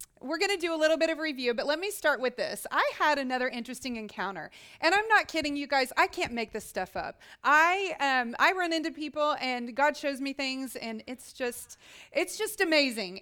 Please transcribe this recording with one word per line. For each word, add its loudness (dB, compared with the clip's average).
we're -4
gonna 2
do 0
a 0
little 4
bit 2
of -2
review, -2
but -2
let 0
me -4
start 0
with -2
this. -4
I 0
had 4
another 0
interesting -8
encounter, -6
and 4
I'm 2
not 6
kidding -2
you -6
guys. 0
I 6
can't -4
make -4
this -8
stuff -6
up. -8
I, 4
um, 0
I 6
run 0
into -2
people, 0
and -4
God 4
shows -4
me -4
things, -6
and -8
it's -12
just, -8
it's -2
just -2
amazing. 2